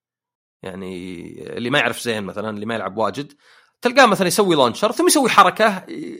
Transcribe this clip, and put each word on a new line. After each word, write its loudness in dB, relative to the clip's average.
يعني -12
اللي -6
ما 0
يعرف -2
زين -4
مثلا، -8
اللي -8
ما -4
يلعب -8
واجد، -4
تلقاه 4
مثلا 2
يسوي 2
لانشر، 2
ثم 0
يسوي 4
حركة، 4